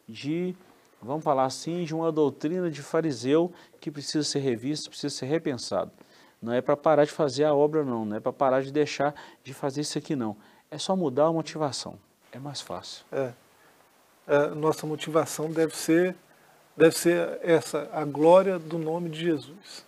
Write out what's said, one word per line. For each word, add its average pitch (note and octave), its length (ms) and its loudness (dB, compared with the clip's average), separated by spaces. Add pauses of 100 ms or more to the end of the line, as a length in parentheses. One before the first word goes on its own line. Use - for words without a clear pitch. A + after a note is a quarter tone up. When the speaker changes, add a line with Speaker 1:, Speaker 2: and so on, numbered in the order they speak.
Speaker 1:
de, D#3+ 460 -6 (440)
vamos D3 240 -8
falar C3+ 220 2
assim, D#3+ 380 -4
de D#3 100 -6
uma E3 180 -2
doutrina D#3 600 0
de C#3+ 100 -10
fariseu D#3+ 720 0 (260)
que D#3+ 120 -10
precisa D3 320 -4
ser C#3+ 160 -2
revista, C3+ 500 -4
precisa - 260 -8
ser C3 120 -8
repensado. C3 640 -2 (500)
Não A2+ 100 -4
é B2 100 2
pra D3 140 2
parar D3+ 300 4
de D3+ 60 -4
fazer C#3+ 320 0
a D3+ 100 4
obra, D3+ 320 2
não. A#2 200 -4
Não G#2 120 -4
é - 20 -6
pra B2 140 -4
parar C3+ 300 2
de C3+ 80 -10
deixar D3 420 0 (300)
de C3 100 -14
fazer C#3 280 -4
isso D3+ 180 -4
aqui, D3+ 160 -4
não. A2 200 -4 (360)
É D3+ 80 -10
só F#3+ 160 -2
mudar D3+ 320 2
a E3 40 2
motivação. D3+ 680 -4 (320)
É B2+ 80 -14
mais C#3 200 -10
fácil. - 520 -12
Speaker 2:
É. C3 200 -4 (960)
É, C#3+ 260 4
nossa D#3 360 -2
motivação D#3 640 -2
deve D#3+ 240 0
ser, F3+ 400 2 (600)
deve D#3 200 8
ser E3+ 440 2
essa, D#3 500 2
a D#3 140 -4
glória F3 520 6
do D#3+ 200 -8
nome E3 320 -4
de D#3 100 -8
Jesus, D#3 680 -4